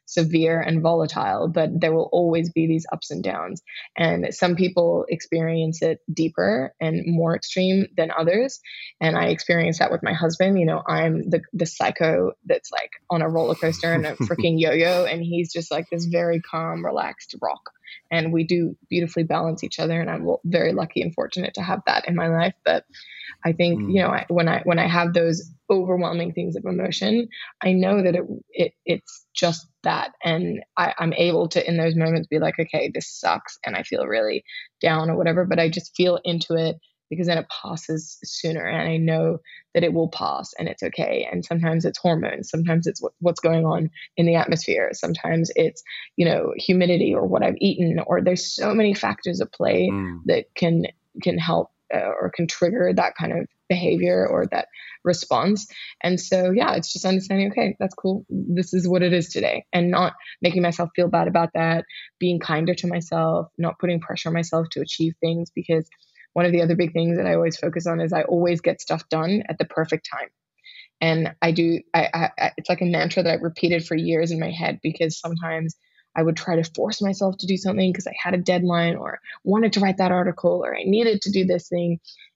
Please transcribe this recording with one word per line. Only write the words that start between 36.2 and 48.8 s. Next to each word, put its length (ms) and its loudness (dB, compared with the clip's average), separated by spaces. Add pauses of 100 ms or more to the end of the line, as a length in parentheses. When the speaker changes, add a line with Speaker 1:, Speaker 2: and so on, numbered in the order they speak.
Speaker 1:
into 320 -2
it, 220 0 (320)
because 180 -2
then 100 2
it 120 -4
passes 720 -8
sooner, 420 -6
and 240 -2
I 80 0
know 420 2 (340)
that 100 2
it 100 2
will 160 0
pass 480 -6
and 100 -6
it's 160 -10
okay. 460 -2
And 140 -4
sometimes 420 0
it's 140 -4
hormones, 500 -2
sometimes 380 0
it's 140 -4
what, 180 -6
what's 220 0
going 240 4
on 240 0 (280)
in 80 6
the 100 6
atmosphere, 580 0
sometimes 640 -2
it's, 280 2 (320)
you 100 4
know, 300 2
humidity 580 4
or 140 0
what 160 2
I've 140 2
eaten, 480 2
or 160 2
there's 340 0
so 180 0
many 200 4